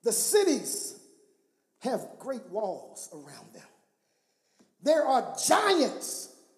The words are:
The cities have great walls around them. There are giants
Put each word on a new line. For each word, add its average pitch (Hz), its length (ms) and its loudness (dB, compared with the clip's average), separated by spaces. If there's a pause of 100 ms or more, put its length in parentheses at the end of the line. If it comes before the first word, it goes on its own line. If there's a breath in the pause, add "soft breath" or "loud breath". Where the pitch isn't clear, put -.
The 226 100 0
cities - 840 2 (800)
have 220 420 -6
great 247 280 -10
walls 185 640 -8
around 147 400 -20
them. - 140 -20 (1160)
There 302 220 4
are 262 320 0
giants 349 920 2 (300)